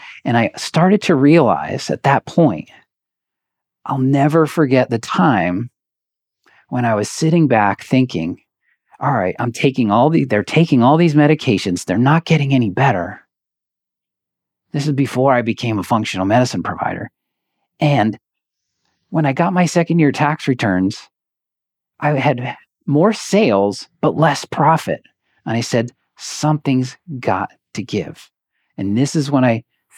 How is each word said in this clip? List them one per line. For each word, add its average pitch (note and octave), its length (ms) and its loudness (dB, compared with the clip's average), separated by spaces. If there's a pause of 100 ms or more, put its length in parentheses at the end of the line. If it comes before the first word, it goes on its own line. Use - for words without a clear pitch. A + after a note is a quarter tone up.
(240)
And A#2+ 140 0
I A2+ 180 0
started F#3 480 0
to F3 120 2
realize C3 720 2
at - 140 -6
that - 220 0
point, - 440 0 (1160)
I'll C3+ 140 -6
never C#3+ 460 2
forget C3 440 2
the A#2 100 -2
time A2+ 720 0 (1000)
when B2+ 160 -4
I A2+ 100 0
was G#2+ 140 -2
sitting D#3+ 380 2
back G#2 360 0
thinking, F#2 580 -2 (580)
"All C#3+ 140 -2
right, F#2+ 260 -2
I'm A#2+ 140 -4
taking C3 380 0
all A#2+ 180 4
the, D#3+ 160 0
they're A2 180 -2
taking D3 400 2
all C#3+ 140 4
these E3 160 2
medications. C#3+ 720 0
They're F#2 120 -2
not C#3+ 280 2
getting C#3+ 280 0
any B2 160 2
better." F#2 520 -4 (1500)
This D3 140 -4
is D3+ 60 0
before C3+ 400 0
I B2 80 0
became A2 380 -4
a F#2 40 -4
functional G2+ 420 -2
medicine A2+ 380 0
provider. - 460 -8 (720)
And A#2 400 0 (880)
when D#3+ 160 -2
I C#3 60 0
got E3+ 220 -2
my F3+ 140 2
second E3+ 320 0
year D3 120 4
tax D3+ 360 -2
returns, G2+ 600 0 (920)
I D3 140 0
had B2+ 420 -2 (280)
more E3+ 280 2
sales, G#2 720 0 (140)
but C#3 160 0
less D3 260 2
profit. - 580 -2 (440)
And A2 100 -4
I A#2 60 -2
said, A#2 300 -4 (260)
"Something's C#3 800 -4 (220)
got G2+ 320 -4 (240)
to G2+ 80 -8
give." - 460 -8 (480)
And G2 200 -4
this C#3 180 0
is C#3 160 -2
when C3 140 2
I A#2 180 0 (340)